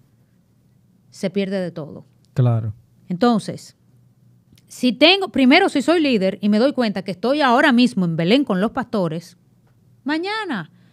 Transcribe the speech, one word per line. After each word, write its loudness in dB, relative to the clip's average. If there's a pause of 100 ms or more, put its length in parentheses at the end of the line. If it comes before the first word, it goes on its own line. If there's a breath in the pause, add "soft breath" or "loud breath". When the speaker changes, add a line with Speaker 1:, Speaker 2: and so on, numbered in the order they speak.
(1120)
Speaker 1:
se -8
pierde -4
de -6
todo. -14 (300)
Speaker 2:
Claro. 0 (340)
Speaker 1:
Entonces, -2 (920)
si -2
tengo, 4
primero, 2
si -2
soy 2
líder 0
y -2
me 2
doy 2
cuenta -2
que -8
estoy -2
ahora 4
mismo 2
en -2
Belén 2
con -2
los 0
pastores, -6 (680)
mañana, -6 (220 soft breath)